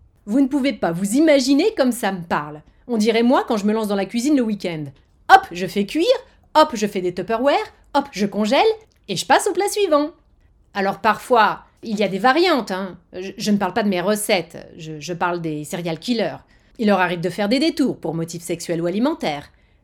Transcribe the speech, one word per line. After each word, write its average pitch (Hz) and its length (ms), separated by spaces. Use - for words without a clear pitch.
Vous 240 160
ne 262 60
pouvez 269 260
pas 180 180
vous 196 220
imaginer 285 640
comme 262 140
ça 214 200
me 185 80
parle. 151 400
On 233 120
dirait 220 240
moi 277 260
quand 240 80
je 196 80
me 208 80
lance 220 160
dans 202 80
la 196 80
cuisine 240 320
le 254 60
week-end. 196 420
Hop, 381 160
je 180 160
fais 202 200
cuire, 311 180
hop, 302 200
je 214 120
fais 202 140
des 180 140
Tupperware, 233 420
hop, 285 180
je 202 140
congèle 208 340
et 190 80
je 170 80
passe 349 220
au 392 80
plat 392 160
suivant. 320 400
Alors 196 240
parfois, 214 640
il 214 160
y 214 60
a 196 40
des 185 100
variantes, 262 520
hein. 185 280
Je, 190 240
je 208 120
ne 208 60
parle 185 160
pas 233 100
de 208 60
mes 180 140
recettes, 208 560
je, 156 240
je 147 140
parle 175 260
des 151 240
serial 170 340
killers. 202 380
Il 214 100
leur 190 120
arrive 180 220
de 180 80
faire 202 180
des 254 120
détours 294 360
pour 160 160
motifs 165 300
sexuels 165 400
ou 170 40
alimentaires. 202 640